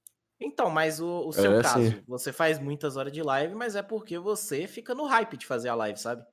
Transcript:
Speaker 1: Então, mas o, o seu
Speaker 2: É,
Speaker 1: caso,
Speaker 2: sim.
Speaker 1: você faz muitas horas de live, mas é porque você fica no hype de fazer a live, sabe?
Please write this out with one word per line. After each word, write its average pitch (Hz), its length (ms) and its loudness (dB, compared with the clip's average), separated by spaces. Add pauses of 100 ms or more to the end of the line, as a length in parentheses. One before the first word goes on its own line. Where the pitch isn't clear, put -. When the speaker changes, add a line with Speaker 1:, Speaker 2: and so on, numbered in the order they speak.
(400)
Speaker 1:
Então, 262 300 0
mas 156 300 2
o, 170 280 -4
o 156 40 -6
seu 101 260 6
Speaker 2:
É, 120 40 6
Speaker 1:
caso, 120 280 6
Speaker 2:
sim. 104 160 -4
Speaker 1:
você 127 260 -6
faz 160 260 2
muitas 143 380 -4
horas 139 160 -4
de 156 100 -6
live, 147 320 0
mas 220 220 -4
é 202 60 -4
porque 202 360 -8
você 185 480 -4
fica 240 280 -8
no 294 100 -4
hype 226 320 2
de 131 100 -12
fazer 123 220 -2
a 120 60 0
live, 107 240 -2
sabe? 120 340 -6